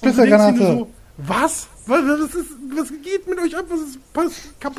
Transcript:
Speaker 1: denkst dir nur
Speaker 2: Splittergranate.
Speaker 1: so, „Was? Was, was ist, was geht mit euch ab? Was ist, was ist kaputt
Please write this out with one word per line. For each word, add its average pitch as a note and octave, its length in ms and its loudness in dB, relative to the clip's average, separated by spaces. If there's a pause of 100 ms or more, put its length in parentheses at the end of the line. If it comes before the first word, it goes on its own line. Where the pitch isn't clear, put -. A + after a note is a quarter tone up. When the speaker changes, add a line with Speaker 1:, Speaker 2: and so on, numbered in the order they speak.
Speaker 1:
denkst - 20 -4
dir C4 80 4
nur - 20 -2 (140)
Speaker 2:
Splittergranate. G#3 400 6
Speaker 1:
so, A#3 260 0 (220)
„Was? F#3+ 540 -4 (180)
Was, C4+ 180 2
was D4 300 -2
ist, E4 160 -8 (240)
was D4 140 -4 (120)
geht F#4 260 -6
mit F4+ 120 -4
euch E4 180 -4
ab? F#4 100 -6
Was E4 120 -4
ist, C#4 200 -10 (140)
was E4 140 -2
ist - 340 -14
kaputt C#4 180 -8